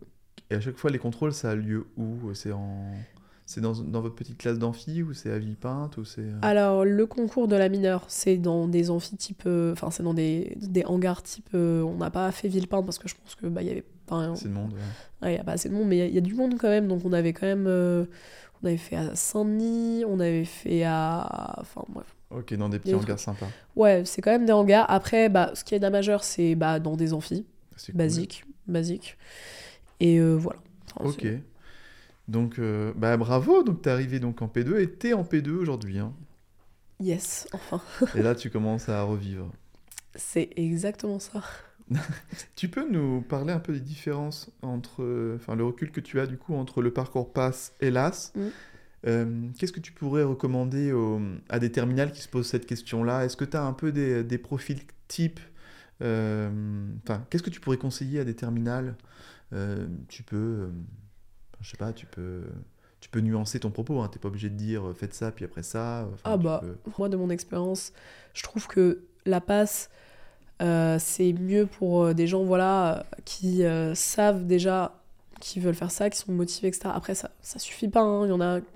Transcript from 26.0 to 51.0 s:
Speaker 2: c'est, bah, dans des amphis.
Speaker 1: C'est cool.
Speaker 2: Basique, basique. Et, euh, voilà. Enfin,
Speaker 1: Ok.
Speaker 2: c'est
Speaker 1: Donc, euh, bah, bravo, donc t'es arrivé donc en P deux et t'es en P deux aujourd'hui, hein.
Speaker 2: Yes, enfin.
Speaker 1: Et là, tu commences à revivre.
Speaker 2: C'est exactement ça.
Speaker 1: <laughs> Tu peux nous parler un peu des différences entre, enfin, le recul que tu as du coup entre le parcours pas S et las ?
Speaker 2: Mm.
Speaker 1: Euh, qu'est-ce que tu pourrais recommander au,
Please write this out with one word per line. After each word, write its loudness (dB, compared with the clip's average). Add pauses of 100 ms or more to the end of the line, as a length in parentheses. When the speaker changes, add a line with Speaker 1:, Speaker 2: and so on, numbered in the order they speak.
Speaker 2:
c'est, 2
bah, 2
dans -2
des 2
amphis. -4 (320)
Speaker 1:
C'est -16
cool. -2
Speaker 2:
Basique, 0 (240)
basique. -4 (800)
Et, 8
euh, 8
voilà. 2 (360)
Enfin, -2
Speaker 1:
Ok. -8
Speaker 2:
c'est -2 (840)
Speaker 1:
Donc, 0
euh, 0
bah, 2
bravo, 6
donc 0
t'es 4
arrivé 0
donc -4
en -2
P 0
deux 2
et 2
t'es -2
en 2
P 2
deux -2
aujourd'hui, -2
hein. -4 (840)
Speaker 2:
Yes, -4
enfin. -6 (360)
Speaker 1:
Et 2
là, 4
tu -8
commences -2
à 0
revivre. -4 (640)
Speaker 2:
C'est -2
exactement -2
ça. -10 (480)
Speaker 1:
<laughs> 0 (600)
Tu -6
peux -4
nous 0
parler -4
un 0
peu -8
des -4
différences -8 (140)
entre, -4
enfin, -6
le 0
recul -2
que -6
tu -2
as 0
du -8
coup -6
entre -2
le 4
parcours -4
pas 2
S -10
et 2
las ? 0
Speaker 2:
Mm. -4 (640)
Speaker 1:
Euh, 0 (180)
qu'est-ce -2
que -10
tu -14
pourrais 0
recommander 0
au, 2 (260)